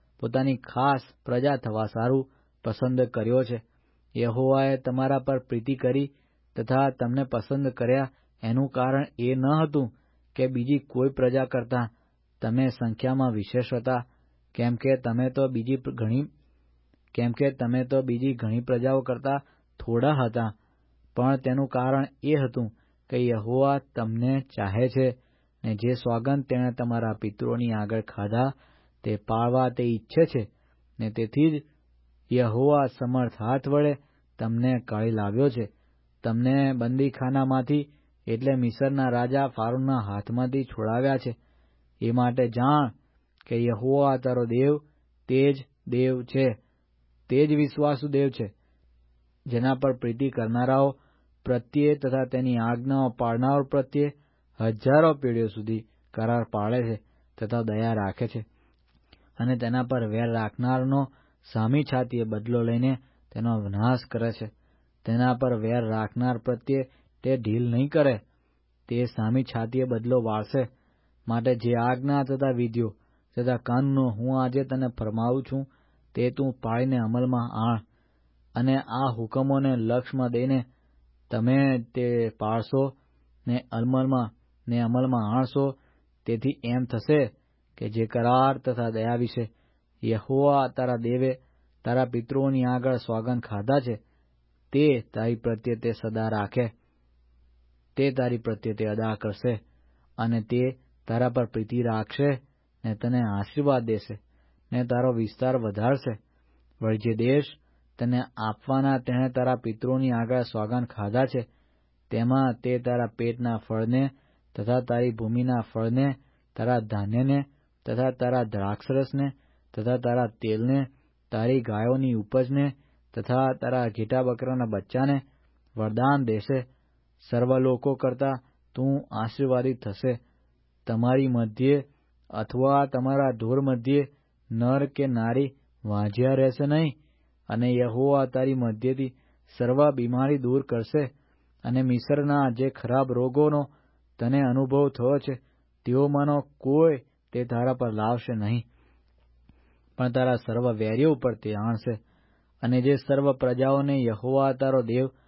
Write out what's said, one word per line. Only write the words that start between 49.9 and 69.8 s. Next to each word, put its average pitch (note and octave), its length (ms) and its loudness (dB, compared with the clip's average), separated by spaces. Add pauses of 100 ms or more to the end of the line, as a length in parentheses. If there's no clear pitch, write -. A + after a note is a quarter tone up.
પ્રીતિ A#2+ 340 -2
કરનારાઓ B2+ 680 0 (480)
પ્રત્યે C#3+ 480 2
તથા C3+ 300 -2
તેની B2+ 320 0
આજ્ઞાઓ B2 520 0
પાળનારાઓ B2 540 0
પ્રત્યે C#3+ 500 -2 (480)
હજારો C3+ 540 4
પેઢીઓ A#2 340 0
સુધી A2 380 -6 (280)
કરાર A2+ 300 0
પાળે G#2+ 380 0
છે A2+ 140 -4 (420)
તથા A#2 240 -2
દયા A2+ 300 0
રાખે G#2 360 -2
છે, A2 180 -10 (920)
અને B2 180 0
તેના B2 260 0
પર A#2+ 260 -2
વેર A2+ 240 -2
રાખનારનો B2+ 720 0 (440)
સામી B2 380 0
છાતીએ B2 400 -2
બદલો A2 380 -2
લઈને A#2+ 300 2 (400)
તેનો A2 360 -2
નાશ A2+ 420 0
કરે A2+ 220 -2
છે. G#2+ 200 -12 (540)
તેના B2 280 2
પર B2 220 0
વેર A#2 280 0
રાખનાર A2+ 540 -2
પ્રત્યે C3 440 -2 (420)
તે C3 120 2
ઢીલ A2+ 340 0
નહીં B2+ 180 2
કરે, C#3+ 280 4 (720)
તે A#2+ 160 0
સામી A#2 400 0
છાતીએ A#2 400 -4